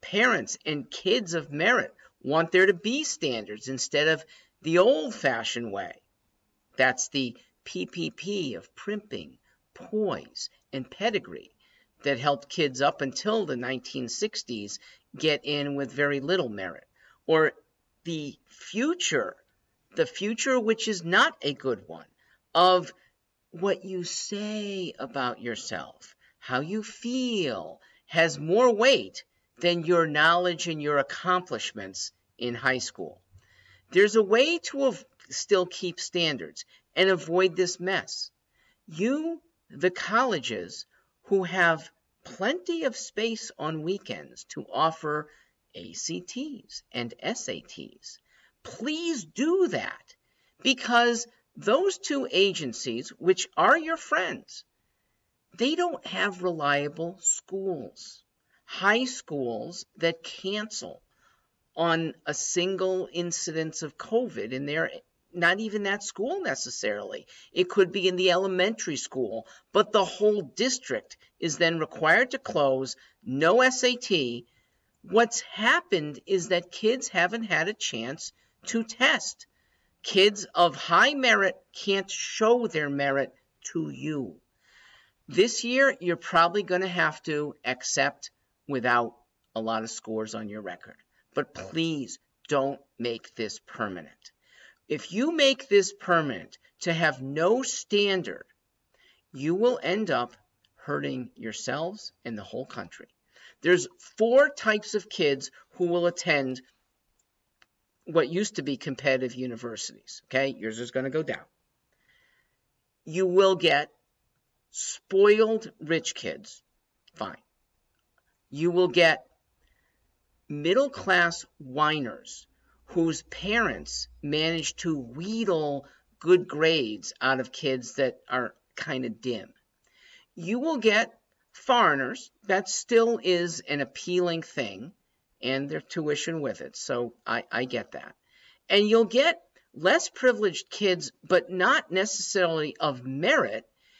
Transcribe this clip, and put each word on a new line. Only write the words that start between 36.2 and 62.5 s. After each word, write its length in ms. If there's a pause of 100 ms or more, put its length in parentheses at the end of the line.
and 140
avoid 460
this 240
mess. 500 (580)
You, 540 (300)
the 180
colleges 960 (380)
who 200
have 460 (360)
plenty 580
of 120
space 640
on 260
weekends 640
to 220
offer 580 (440)
A 200
C 260
Ts 720
and 300
S 260
A 140
Ts, 580 (440)
please 600
do 460
that, 460 (460)
because 640 (300)
those 420
two 320
agencies, 880
which 380
are 220
your 200
friends, 680 (920)
they 180
don't 300
have 380
reliable 800
schools. 1000 (440)
High 400
schools 800 (120)
that 260
cancel 800 (760)
on 360 (120)
a 80
single 800